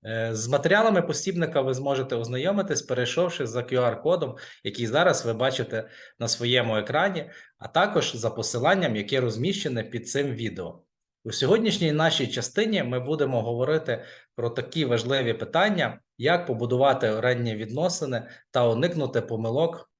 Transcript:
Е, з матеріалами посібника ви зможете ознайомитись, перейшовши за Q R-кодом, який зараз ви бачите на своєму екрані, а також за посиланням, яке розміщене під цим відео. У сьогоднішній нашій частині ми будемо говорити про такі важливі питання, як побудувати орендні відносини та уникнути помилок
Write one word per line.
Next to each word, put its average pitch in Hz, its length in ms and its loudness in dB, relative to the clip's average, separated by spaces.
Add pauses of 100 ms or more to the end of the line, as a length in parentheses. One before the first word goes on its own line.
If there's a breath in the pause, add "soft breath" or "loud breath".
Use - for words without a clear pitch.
Е, 113 260 -4
з 110 160 -4
матеріалами 180 540 4
посібника 165 580 -2
ви 131 140 0
зможете 131 420 -2
ознайомитись, 135 640 -2
перейшовши 135 640 0
за 117 140 -2
Q 120 120 -6
R-кодом, 127 640 0 (280 loud breath)
який 107 220 -4
зараз 147 400 2
ви 117 60 0
бачите 113 560 -2 (300 loud breath)
на 117 100 -4
своєму 120 480 2
екрані, 165 540 -2 (280 loud breath)
а - 100 -14
також 180 480 2
за 113 140 -2
посиланням, 127 680 0
яке 117 240 0
розміщене 123 600 -2
під - 260 -8
цим 143 180 -2
відео. 95 560 -6 (420)
У 110 80 -8
сьогоднішній 175 600 2
нашій 156 340 2
частині 196 560 -2
ми 127 180 -2
будемо 131 420 0
говорити 123 640 -2 (320 loud breath)
про 117 140 -2
такі 131 340 -4
важливі 120 480 0
питання, 165 680 0 (180)
як 170 280 2
побудувати 123 640 2
орендні 117 460 0
відносини 127 720 -4 (220 loud breath)
та 123 180 4
уникнути 135 520 0
помилок 120 800 -2